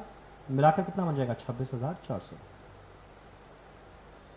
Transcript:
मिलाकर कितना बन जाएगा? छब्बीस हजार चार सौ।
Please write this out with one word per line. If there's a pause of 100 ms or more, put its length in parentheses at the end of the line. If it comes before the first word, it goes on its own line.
(480)
मिलाकर
कितना
बन
जाएगा?
छब्बीस
हजार
चार
सौ। (2000)